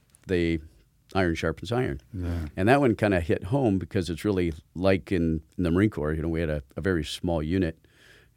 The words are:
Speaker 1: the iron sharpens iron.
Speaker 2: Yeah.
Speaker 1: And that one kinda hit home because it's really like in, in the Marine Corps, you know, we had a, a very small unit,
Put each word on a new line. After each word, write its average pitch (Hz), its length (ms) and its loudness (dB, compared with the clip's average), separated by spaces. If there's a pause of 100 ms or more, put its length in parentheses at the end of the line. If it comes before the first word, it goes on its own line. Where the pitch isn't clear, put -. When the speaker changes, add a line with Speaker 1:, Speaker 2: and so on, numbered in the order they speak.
(260)
Speaker 1:
the 85 340 0 (540)
iron 87 220 2
sharpens - 340 -4
iron. 71 300 -4 (120)
Speaker 2:
Yeah. 87 340 -6 (100)
Speaker 1:
And 95 120 2
that 139 120 6
one 123 160 4
kinda 101 240 2
hit 85 240 -2
home 113 340 0
because 87 320 -4
it's 82 140 -6
really 92 280 0 (220)
like 95 380 2
in, 82 300 0 (140)
in 92 60 -2
the 85 80 2
Marine 98 200 4
Corps, 76 240 -4
you 78 80 -4
know, 80 60 -2
we 82 120 -2
had 80 100 -2
a, 76 120 -4 (140)
a - 40 -8
very 82 240 0
small 85 360 -4
unit, 82 380 0 (580)